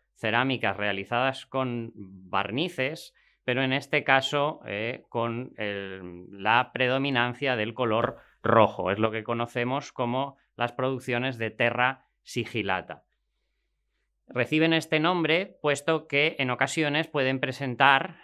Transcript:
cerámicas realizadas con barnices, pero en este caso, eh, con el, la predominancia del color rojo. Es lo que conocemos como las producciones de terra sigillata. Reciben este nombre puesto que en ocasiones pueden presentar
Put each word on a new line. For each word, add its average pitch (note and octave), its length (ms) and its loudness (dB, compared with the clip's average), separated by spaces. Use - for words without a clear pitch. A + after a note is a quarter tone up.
cerámicas A2+ 640 0
realizadas G#2 680 -2
con A#2+ 500 -6
barnices, G2 1200 -4
pero B2+ 180 0
en C3 100 0
este C#3 320 -2
caso, C#3+ 640 2
eh, A2 420 -6
con A#2 480 -4
el, F#2+ 840 -8
la A#2 300 4
predominancia B2+ 840 0
del A2 180 -2
color A#2 440 0
rojo. G#2 480 6
Es G2+ 80 0
lo A2 120 2
que A2 140 -6
conocemos A#2+ 680 -4
como C3 440 -4
las A#2+ 160 -4
producciones B2+ 640 -2
de A2+ 140 -4
terra A#2+ 560 0
sigillata. G2 800 -4
Reciben D#3 440 2
este D#3 280 0
nombre E3+ 600 0
puesto D3+ 480 0
que D3 300 2
en B2+ 120 -2
ocasiones D3 580 0
pueden C3+ 320 0
presentar C3+ 840 2